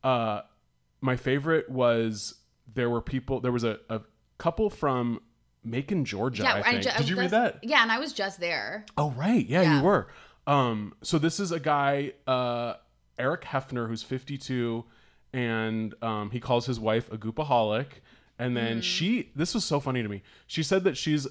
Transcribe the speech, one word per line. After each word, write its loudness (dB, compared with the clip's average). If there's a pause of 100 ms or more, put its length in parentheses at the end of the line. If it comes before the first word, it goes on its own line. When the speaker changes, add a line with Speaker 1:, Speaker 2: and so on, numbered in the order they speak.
Speaker 1:
Uh, 0 (600)
my 0
favorite 0
was 2 (360)
there 0
were 0
people, -4
there 0
was 2
a, 0 (100)
a -4 (360)
couple 0
from 0 (440)
Macon, -2
Georgia, -2
Speaker 2:
Yeah, 4
Speaker 1:
I 0
Speaker 2:
I -2 (100)
Speaker 1:
think. 0
Speaker 2:
ju-, 0
I 0
Speaker 1:
Did 0
you 0
read 0
Speaker 2:
that's 2
Speaker 1:
that? -16
Speaker 2:
Yeah, 6
and 2
I 2
was -6
just -4
there. -4 (120)
Speaker 1:
Oh, 2
right. 2
Yeah, 4
Speaker 2:
Yeah. 6
Speaker 1:
you 2
were. 4 (380)
Um, 0
so 0
this 0
is -2
a -2
guy, 2 (160)
uh, 0 (420)
Eric -2
Hefner, -4
who's -6
fifty-two, -4 (500)
and, -2
um, -2
he -4
calls 0
his -2
wife 0
a -8
goopaholic. 0 (520)
And -2
then -2
Speaker 2:
Mm. -6
Speaker 1:
she, 0
this -2
was 0
so 0
funny -2
to -4
me. -8 (240)
She -4
said 2
that 2
she's 0